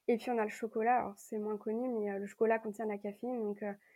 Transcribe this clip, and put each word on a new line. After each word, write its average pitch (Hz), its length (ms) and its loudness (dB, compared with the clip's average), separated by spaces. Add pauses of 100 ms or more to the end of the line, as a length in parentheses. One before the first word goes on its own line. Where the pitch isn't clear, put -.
Et 240 100 6
puis 247 140 -2
on 233 60 2
a 220 60 4
le 214 60 0
chocolat, 226 500 2
alors 202 180 -2
c'est - 220 -6
moins 214 180 -2
connu, 226 320 -2
mais, 214 220 0
euh, 196 80 -2
le 202 60 -4
chocolat 220 340 4
contient 220 260 -6
de 214 60 -2
la 208 60 -4
caféine. 226 440 -4
Donc, 208 220 -4
euh, 202 100 -4 (220)